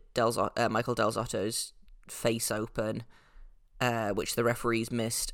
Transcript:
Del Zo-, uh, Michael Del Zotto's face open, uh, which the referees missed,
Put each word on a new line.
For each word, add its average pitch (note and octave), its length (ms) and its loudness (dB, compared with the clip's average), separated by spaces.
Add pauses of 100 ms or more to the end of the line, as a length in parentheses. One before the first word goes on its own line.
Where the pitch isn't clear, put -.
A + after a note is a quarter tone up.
(160)
Del A#2 160 4
Zo-, G2+ 260 0
uh, A#2 120 4
Michael A#2 260 0
Del A2 160 4
Zotto's A2 640 -2 (340)
face - 420 0
open, A2 540 -2 (760)
uh, A#2 300 0
which G2+ 240 -2
the B2 100 2
referees A#2 480 2
missed, A2+ 420 -2